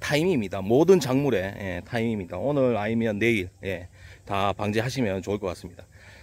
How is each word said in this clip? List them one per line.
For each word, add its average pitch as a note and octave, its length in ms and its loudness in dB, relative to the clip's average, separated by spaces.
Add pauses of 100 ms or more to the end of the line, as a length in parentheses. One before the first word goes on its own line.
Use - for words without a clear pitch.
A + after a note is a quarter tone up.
타이밍입니다. C#3+ 580 0
모든 D3+ 400 6
작물의, B2 580 0
예, F2+ 280 -6
타이밍입니다. A2 520 -2
오늘 B2+ 380 2
아니면 A2 420 0
내일, G#2 320 2 (140)
예, F2+ 240 -6 (380)
다 G2 260 0
방제하시면 G#2+ 680 -2
좋을 G2+ 180 -4
것 G2 80 -6
같습니다. - 380 -10 (380)